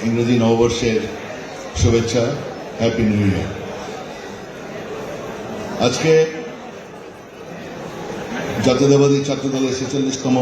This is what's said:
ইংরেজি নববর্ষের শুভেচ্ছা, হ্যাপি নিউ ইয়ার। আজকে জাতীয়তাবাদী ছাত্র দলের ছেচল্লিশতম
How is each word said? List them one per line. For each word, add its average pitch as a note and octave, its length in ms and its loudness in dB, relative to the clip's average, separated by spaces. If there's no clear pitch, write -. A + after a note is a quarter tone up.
ইংরেজি A#2 400 4
নববর্ষের A2+ 580 4
শুভেচ্ছা, A#2 460 4
হ্যাপি A2+ 260 2
নিউ G#2 240 4
ইয়ার। E2+ 220 0
আজকে B2 260 2
জাতীয়তাবাদী C#3 600 6
ছাত্র C3+ 260 -4
দলের C3 260 0
ছেচল্লিশতম C3 680 0